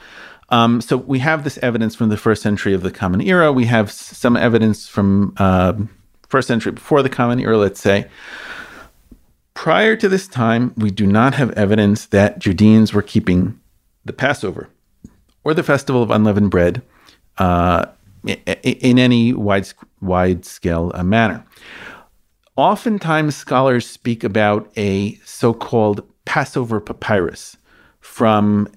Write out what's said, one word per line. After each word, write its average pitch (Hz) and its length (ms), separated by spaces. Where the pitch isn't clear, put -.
Um, 117 320
so 131 160
we 127 240
have 151 240
this 143 140
evidence 113 360
from 113 140
the 104 80
first 110 260
century 101 320
of 92 80
the 90 80
Common 92 300
Era. 175 320
We 127 140
have 113 220
s-, - 280
some 120 200
evidence 110 520
from, 98 480
uh, 92 380
first 135 200
century 113 240
before - 300
the 131 60
Common 120 300
Era, 110 180
let's 101 240
say. 101 280
Prior 208 420
to 220 120
this 190 180
time, 117 500
we 107 140
do 101 160
not 113 280
have 120 180
evidence 104 540
that 101 340
Judeans 107 520
were 104 100
keeping 92 560
the - 80
Passover 127 560
or 151 100
the 160 80
Festival 135 400
of 110 80
Unleavened 107 400
Bread, 90 320
uh, 87 480
i-, 104 200
i-, 90 60
in 127 460
any 123 340
wide, 101 360
wide 90 440
scale, 85 500
uh, 90 80
manner. 101 420
Oftentimes, 160 800
scholars 127 500
speak - 360
about 104 540
a 101 380
so-called 113 800
Passover 123 560
papyrus - 760
from 104 760